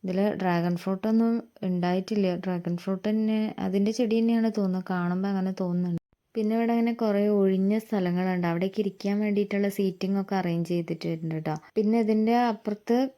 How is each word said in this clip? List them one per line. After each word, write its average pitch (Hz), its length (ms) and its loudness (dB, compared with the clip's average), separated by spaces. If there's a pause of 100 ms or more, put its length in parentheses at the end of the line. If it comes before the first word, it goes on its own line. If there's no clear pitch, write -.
ഇതിൽ 185 160 -2 (140)
ഡ്രാഗൺ 175 420 0
ഫ്രൂട്ടൊന്നും 220 560 0 (300)
ഉണ്ടായിട്ടില്ല. 185 720 0
ഡ്രാഗൺ 175 400 -4
ഫ്രൂട്ട് 190 320 -4
തന്നെ 220 320 0 (180)
അതിൻ്റെ 202 400 0
ചെടി 226 220 2
തന്നെയാണ് 226 360 2
തോന്നുന്നത്. 185 360 0
കാണുമ്പോൾ 180 400 0
അങ്ങനെ 190 260 -2
തോന്നുന്നുണ്ട്. 175 400 -2 (360)
പിന്നെ 220 200 0
ഇവിടെ 233 180 0
അങ്ങനെ 233 220 2
കുറേ 214 340 0
ഒഴിഞ്ഞ 196 500 4
സ്ഥലങ്ങളുണ്ട്. 185 680 0
അവിടേക്ക് 180 340 -2
ഇരിക്കാൻ 202 400 -2
വേണ്ടിയിട്ടുള്ള 202 480 0
സീറ്റിംഗ് 196 520 -2
ഒക്കെ 196 160 -4
അറേഞ്ച് 170 340 0
ചെയ്തിട്ടുണ്ട് 165 640 -4
കേട്ടോ. 156 200 -4 (200)
പിന്നെ 220 260 2
ഇതിൻ്റെ 220 420 2
അപ്പുറത്ത് 220 540 -2 (220)